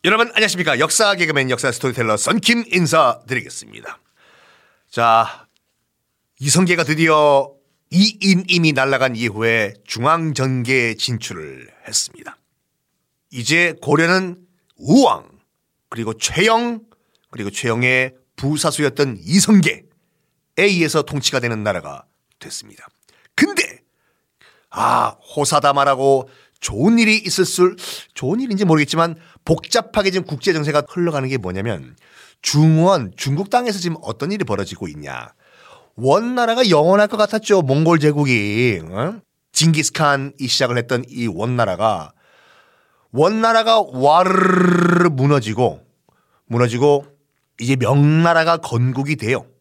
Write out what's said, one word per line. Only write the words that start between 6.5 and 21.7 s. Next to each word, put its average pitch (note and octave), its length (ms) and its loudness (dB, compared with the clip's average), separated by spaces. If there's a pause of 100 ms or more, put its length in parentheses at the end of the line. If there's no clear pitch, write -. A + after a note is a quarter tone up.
드디어 D3+ 680 2 (380)
이인임이 F#3 840 2
날아간 C3 440 0
이후에 A2 580 -2 (120)
중앙정계에 C3 1080 -2
진출을 D#2 720 -10 (180)
했습니다. - 520 -10 (920)
이제 D#3 520 0
고려는 F3 560 0 (400)
우왕, E3 500 2 (600)
그리고 A2+ 240 -8
최영, A3+ 680 0 (500)
그리고 G2+ 200 -8
최영의 B2+ 640 0 (220)
부사수였던 C#3+ 840 -2
이성계에 D#3+ 640 2 (720)
의해서 E3 460 0
통치가 C#3 360 -4
되는 A#2 240 -4
나라가 D2+ 440 -6 (320)